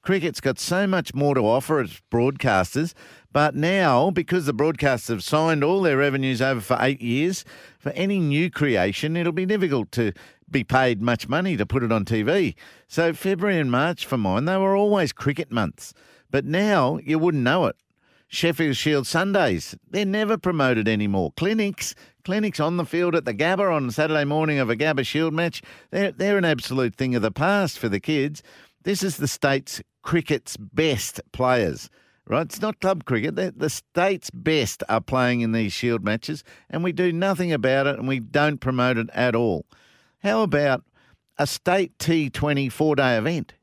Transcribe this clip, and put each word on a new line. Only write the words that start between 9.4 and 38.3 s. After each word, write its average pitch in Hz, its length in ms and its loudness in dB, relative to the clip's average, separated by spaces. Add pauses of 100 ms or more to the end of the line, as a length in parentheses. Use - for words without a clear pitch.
difficult 180 460 0
to 110 200 0 (380)
be 123 140 -2
paid 127 360 2
much 117 280 -2
money 175 280 0
to 104 80 0
put 127 200 -2
it 113 80 0
on 107 120 0
T 110 180 0
V. 151 340 0 (320)
So 165 260 0
February 190 440 -2
and 139 120 0
March 147 340 0
for 131 140 -2
mine, 101 260 0
they 185 120 0
were 190 200 2
always 202 360 2
cricket 143 380 -4
months. 107 440 -4 (360)
But 135 140 0
now 165 580 2
you 151 160 0
wouldn't 156 260 2
know 147 220 2
it. - 100 -2 (500)
Sheffield 160 500 0
Shield 143 300 0
Sundays, 165 680 0 (120)
they're 202 160 -2
never 208 320 0
promoted 131 520 0
anymore. 101 480 0
Clinics, 202 580 -2 (300)
clinics 202 360 -2
on 165 160 0
the 170 80 0
field 170 300 -2
at 160 100 0
the 123 80 -4
Gabba 180 400 0
on 139 200 0
Saturday 151 320 0
morning 151 340 0
of 127 100 0
a 117 80 0
Gabba 139 300 0
Shield 160 260 0
match, 165 300 -4 (280)
they're, 190 220 0
they're 202 260 0
an 185 60 2
absolute 131 520 0
thing 127 180 0
of 117 80 2
the 110 80 2
past 180 480 0
for 120 100 -2
the 101 120 0
kids. 151 420 -2 (400)
This 190 200 -2
is 185 140 -2
the 143 120 -2
state's - 520 0 (220)
cricket's - 540 -2
best 127 640 -2 (100)
players, 120 580 0 (380)
right? 143 160 0
It's 165 180 -10
not 214 200 -4
club 190 240 0
cricket. 127 320 -2
The, 185 200 -4
the 151 140 -4
state's - 600 -2
best 127 580 -2
are 110 120 2
playing 123 420 0
in 113 100 0
these 113 200 0
Shield 117 300 -2
matches, 113 400 -4 (260)
and 160 140 -4
we 180 80 -2
do 170 220 0
nothing 180 400 0
about 135 340 2
it, 139 120 -2
and 123 100 -4
we 135 100 0
don't 147 400 0